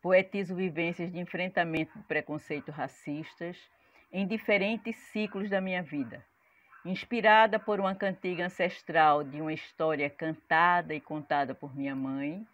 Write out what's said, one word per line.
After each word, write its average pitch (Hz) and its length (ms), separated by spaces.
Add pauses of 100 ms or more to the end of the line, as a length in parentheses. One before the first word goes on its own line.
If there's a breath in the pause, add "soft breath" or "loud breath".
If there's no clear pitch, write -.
poetizo 185 540
vivências 170 580
de 170 60
enfrentamento 175 800
de - 80
preconceito 151 680
racistas 151 800 (560 soft breath)
em 190 160
diferentes 214 720 (160)
ciclos 208 380
da 196 100
minha 185 220
vida, 139 420 (580 soft breath)
inspirada 214 760
por 208 200
uma 190 160
cantiga 180 520
ancestral 156 760
de 143 200
uma 156 100
história 156 560
cantada 160 840
e 143 80
contada 143 520
por 135 220
minha 139 180
mãe 139 600